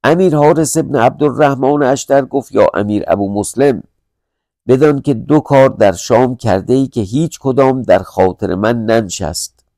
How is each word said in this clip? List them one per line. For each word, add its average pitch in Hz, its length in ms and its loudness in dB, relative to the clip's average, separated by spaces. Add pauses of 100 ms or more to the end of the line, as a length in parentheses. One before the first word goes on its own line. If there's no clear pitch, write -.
امیر 165 320 2
حارث 151 400 2
ابن 143 200 -4
عبدالرحمن 139 840 0
اشتر 139 420 0
گفت: 131 280 -8
«یا 107 220 2
امیر 104 320 -2
ابو 98 260 -2
مسلم، 113 500 -2 (840)
بدان 135 340 2
که 139 140 -2
دو 135 260 0
کار 135 280 4
در 101 240 2
شام 123 440 0
کرده 101 360 -2
ای 135 140 2
که 127 140 -6
هیچ 123 380 -4
کدام 131 440 0
در 92 160 2
خاطر 92 560 -2
من 110 320 -2
ننشست. 98 760 -4 (140)